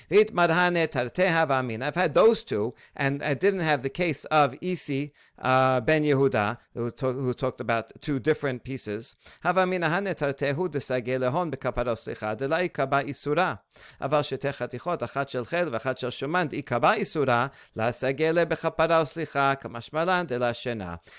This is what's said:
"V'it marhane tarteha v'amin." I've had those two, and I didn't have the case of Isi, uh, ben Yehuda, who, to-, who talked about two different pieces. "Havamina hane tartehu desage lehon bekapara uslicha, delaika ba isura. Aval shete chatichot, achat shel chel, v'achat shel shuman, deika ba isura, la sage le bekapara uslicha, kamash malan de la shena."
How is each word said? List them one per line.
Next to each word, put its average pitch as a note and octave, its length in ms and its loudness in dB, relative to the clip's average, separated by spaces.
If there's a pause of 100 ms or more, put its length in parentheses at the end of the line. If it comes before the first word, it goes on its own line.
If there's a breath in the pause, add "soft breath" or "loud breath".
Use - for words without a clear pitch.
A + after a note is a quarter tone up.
"V'it G#3 220 6
marhane F3 560 2
tarteha E3 580 0
v'amin." B2+ 380 -2
I've D3 120 -4
had E3+ 180 0
those A3 320 6
two, A2 280 -2 (220 soft breath)
and C#3 260 -2
I D3 120 0
didn't F#3+ 260 0
have D3+ 240 0
the C3+ 60 0
case E3+ 360 -2
of D3 360 4
Isi, D3 500 -2 (260 soft breath)
uh, C3 440 4
ben D#3 220 2
Yehuda, C3 560 2 (140 soft breath)
who, A#2 180 -4
to-, C3 200 -2
who B2+ 220 -2
talked B2+ 260 -4
about A2+ 400 -2
two C#3 200 -2
different C3+ 440 0
pieces. A#2 540 -8 (260 loud breath)
"Havamina F3+ 460 2
hane F#3 260 -2
tartehu C#3+ 560 -2
desage B2+ 360 -4
lehon C3 440 0
bekapara B2 360 -4
uslicha, A2 500 -6
delaika C#3+ 520 -2
ba C#3 140 2
isura. C#3+ 560 -2 (400 loud breath)
Aval C#3+ 240 2
shete C#3 320 -4
chatichot, C#3+ 440 -6
achat C3+ 280 -4
shel B2+ 160 -4
chel, F3 220 -2
v'achat B2+ 340 -4
shel B2 120 -4
shuman, D#3+ 380 -2
deika B2 300 -4
ba E3+ 180 4
isura, C3 540 0 (240 loud breath)
la A2 160 0
sage C#3 400 0
le E3+ 140 4
bekapara E3 560 2
uslicha, C#3+ 580 0
kamash A#2 320 -12
malan F3 340 0
de B2+ 140 -2
la A#2+ 140 2
shena." G2 460 -6 (200 loud breath)